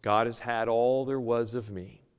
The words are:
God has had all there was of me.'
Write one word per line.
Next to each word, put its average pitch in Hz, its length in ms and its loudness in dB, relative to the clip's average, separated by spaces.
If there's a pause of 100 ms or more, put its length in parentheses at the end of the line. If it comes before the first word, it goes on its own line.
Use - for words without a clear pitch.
God 107 240 4
has 120 140 -6
had 117 280 -2
all 123 360 2
there 135 160 -4
was 117 340 0
of 110 160 -6
me.' 95 320 -14 (160)